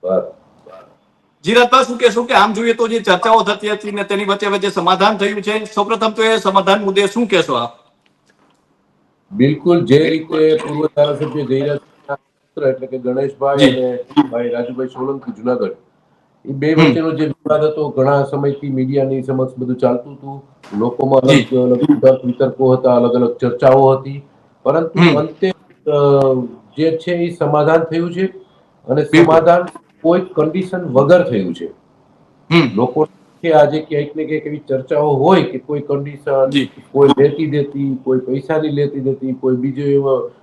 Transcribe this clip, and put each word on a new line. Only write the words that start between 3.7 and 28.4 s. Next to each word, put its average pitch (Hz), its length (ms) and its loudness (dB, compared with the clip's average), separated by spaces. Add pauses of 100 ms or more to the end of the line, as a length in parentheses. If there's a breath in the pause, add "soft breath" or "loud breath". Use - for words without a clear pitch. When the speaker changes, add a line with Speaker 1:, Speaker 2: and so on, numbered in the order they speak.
Speaker 2:
ને 202 120 -6
તેની 202 220 -4
વચ્ચે 202 220 -2
વચ્ચે 196 220 -2
સમાધાન 190 480 0
થયું 202 240 -4
છે, 214 240 -4
સૌપ્રથમ 208 440 -2
તો 220 140 -4
એ 220 140 2
સમાધાન 196 440 0
મુદ્દે 196 260 0
શું 233 200 -2
કહેશો 170 260 0
આપ? 120 160 -4 (1600)
Speaker 1:
બિલકુલ, 147 540 2
જે 147 240 4
રીતે 156 460 0
પૂર્વ 151 300 -4
ધારાસભ્ય 147 580 -2
જયરાજસિંહના 139 720 -6
પુત્ર - 520 -8
એટલે 131 200 -4
કે 131 100 -10
ગણેશભાઈ 135 600 -4
Speaker 2:
જી. 143 80 6
Speaker 1:
અને 127 340 0 (320)
ભાઈ 120 180 -4
રાજુભાઈ 123 380 -6
સોલંકી 131 440 -8
જુનાગઢ, 113 400 -4 (800)
ઈ 139 40 -6
બે 147 200 -2
Speaker 2:
હમ. 160 120 6
Speaker 1:
વચ્ચેનો 160 260 0
જે 151 140 -2
વિવાદ 151 380 -2
હતો, 151 260 -2
ઘણા 139 340 2
સમયથી 143 460 -4
મીડિયાની 135 540 -2
સમક્ષ 131 340 -4
બધું 127 180 -6
ચાલતું 123 380 -2
હતું, 139 300 -16 (360)
લોકોમાં 135 400 0
અલગ 127 120 2
Speaker 2:
જી. 127 260 2
Speaker 1:
અલગ 127 440 2
તર્ક 131 240 4
વિતર્કો 127 480 0
હતા, 127 220 2
અલગ 120 180 2
અલગ 123 240 0
ચર્ચાઓ 131 520 4
હતી, 135 360 -4 (380)
પરંતુ 160 360 -2
Speaker 2:
હમ. 160 180 4
Speaker 1:
અંતે, 160 320 -2 (380)
અ, 147 120 0 (760)
જે 160 200 0
છે 175 180 -4
ઈ 170 160 -4
સમાધાન 156 520 0
થયું 170 300 -4
છે 185 120 -4
અને - 760 -8